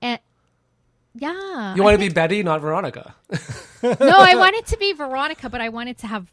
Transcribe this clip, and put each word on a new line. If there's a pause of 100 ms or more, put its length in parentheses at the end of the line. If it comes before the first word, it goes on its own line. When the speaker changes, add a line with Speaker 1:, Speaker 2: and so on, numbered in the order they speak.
Speaker 1:
And, (960)
yeah,
Speaker 2:
You
Speaker 1:
I
Speaker 2:
wanted
to
be
Speaker 1:
think
Speaker 2:
Betty,
not
Veronica. (140)
<laughs> (360)
Speaker 1:
No, (240)
I
wanted
to
be
Veronica,
but
I
wanted
to
have,